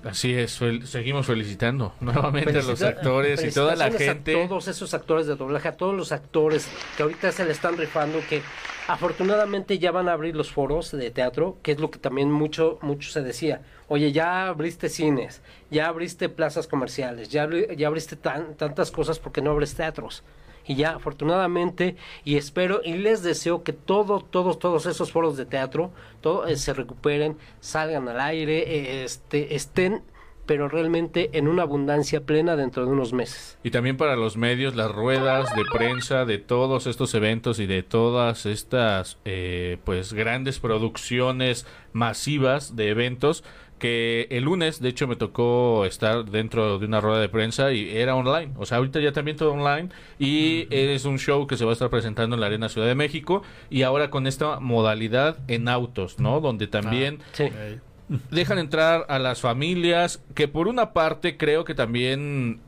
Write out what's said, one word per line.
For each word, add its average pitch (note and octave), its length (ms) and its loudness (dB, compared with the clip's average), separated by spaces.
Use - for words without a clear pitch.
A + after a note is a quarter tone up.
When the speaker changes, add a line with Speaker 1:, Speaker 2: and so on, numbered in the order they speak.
Speaker 1:
Así A#2+ 300 -2
es, A#2+ 260 -2
fel-, A#2 240 0
seguimos C3+ 420 -4
felicitando A2+ 680 -2
<laughs> - 40 -12
nuevamente C#3+ 500 0
a D3 120 2
los B2 160 -2
Speaker 2:
Felicita-, - 120 2
Speaker 1:
actores C#3 540 2
y D3+ 60 0
toda D3 240 4
la D#3+ 120 2
Speaker 2:
felicitaciones C#3+ 380 0
Speaker 1:
gente. D#3+ 200 2
Speaker 2:
a F3+ 40 -4
todos F#3 200 -4
esos F3+ 260 -6
actores D#3+ 320 0
de D3 80 -2
doblaje, C#3+ 340 -4
a D#3+ 80 -6
todos F#3+ 200 0
los F3 160 -4
actores D3+ 560 2
que D#3 60 -2
ahorita E3 300 0
se F#3 120 -2
le D#3+ 60 0
están E3+ 260 0
rifando, D#3 520 -2
que D3+ 120 0
afortunadamente G3 840 0
ya E3+ 120 2
van F3+ 180 0
a E3+ 40 4
abrir E3 240 -2
los D3 160 -2
foros D3 400 0
de B2 180 -4
teatro, C3+ 520 0
que D3+ 100 0
es C#3+ 80 0
lo D3+ 100 0
que - 80 -16
también C#3 320 0
mucho, D#3 520 2
mucho C#3+ 280 -4
se D3+ 120 -2
decía. C3 400 -2
Oye, D3 240 4
ya F3 360 2
abriste E3+ 400 -4
cines, D3 540 0
ya D3+ 180 2
abriste E3+ 400 -4
plazas D#3 400 -2
comerciales, B2 600 -4
ya D3 180 0
abri-, F3 300 0
ya D3 120 0
abriste D#3 280 -4
tan-, D3+ 380 -6
tantas D3+ 360 -2
cosas, D#3 280 -2
¿por - 140 -12
qué C#3+ 100 -2
no D3 80 2
abres D3 240 0
teatros? - 480 -8
Y C#3 60 -2
ya, D3 220 0
afortunadamente, F3 1000 0
y C#3+ 140 2
espero, F3+ 460 0
y E3+ 100 -4
les G3+ 280 2
deseo E3+ 400 0
que D3+ 100 -4
todo, G3+ 480 2
todos, F3+ 380 0
todos F3 280 2
esos F3 260 -2
foros E3 240 2
de B2+ 100 -6
teatro, C#3+ 460 -2
todo, E3 280 2
eh, D3+ 80 2
se C#3 180 -2
recuperen, D3 640 -2
salgan D#3 480 -4
al A#2+ 120 -6
aire, D#3 380 0
eh, C3+ 280 -4
este, D3 500 -4
estén, F#3 480 0
pero C#3+ 240 2
realmente E3 680 0
en C#3+ 80 4
una F3 160 4
abundancia D3 600 2
plena D#3 340 4
dentro C3 280 0
de B2+ 60 2
unos C3 220 2
meses. - 500 -4
Speaker 1:
Y A#2+ 80 -2
también B2 260 2
para C#3+ 200 2
los A2 200 0
medios, B2 380 0
las A2 160 0
ruedas C3 640 2
de A2 80 0
prensa B2+ 520 0
de G#2+ 140 0
todos C3 500 0
estos B2 260 -2
eventos A2 460 2
y G2+ 60 0
de F#2 180 0
todas A#2 600 2
estas, G#2 800 0
eh, F2+ 600 -4
pues, F#2+ 300 -2
grandes B2 440 -2
producciones B2 1080 0
masivas C3+ 840 0
de G#2+ 160 0
eventos, B2 540 0
que A#2 500 0
el B2 140 -2
lunes, D#3+ 360 0
de B2 80 0
hecho, B2+ 180 -2
me A#2+ 100 -2
tocó A#2+ 680 2
estar A2 400 0
dentro A2 540 0
de G#2 80 -2
una G#2+ 160 2
rueda A2 180 4
de G#2 80 2
prensa A2+ 440 2
y G#2 220 -2
era B2 200 2
online. C#3 420 0
O G#2+ 80 -6
sea, A#2+ 140 0
ahorita C3+ 220 0
ya D3 120 2
también D3+ 240 -2
todo D3+ 160 2
online C#3+ 380 0
y D#3 440 2
Speaker 3:
Ujú. - 120 -10
Speaker 1:
es C#3 300 2
un C#3 140 0
show C#3+ 280 2
que C3+ 120 -2
se A#2 80 0
va A2+ 60 4
a - 20 4
estar A#2 160 0
presentando A#2 460 0
en A#2 40 0
la G#2 60 2
Arena G#2+ 240 -2
Ciudad A2 160 0
de B2 80 4
México D3+ 480 0
y C3 140 2
ahora C#3 260 4
con C#3 180 -2
esta C3+ 340 -2
modalidad A#2 760 2
en A#2+ 200 -2
autos, A#2+ 520 -2
¿no? B2+ 200 2
Donde A2 280 -2
también B2 520 -2
Speaker 2:
Ah, - 140 -20
sí. - 80 -2
Speaker 3:
Ey. A2 380 -6
Speaker 1:
dejan F3 280 0
entrar D#3+ 520 2
a C#3 80 0
las B2+ 240 -2
familias, E3+ 800 2
que D3 140 2
por D#3+ 200 0
una B3 260 0
parte D#3+ 420 0
creo D#3 300 2
que D#3+ 80 -6
también B2+ 920 -2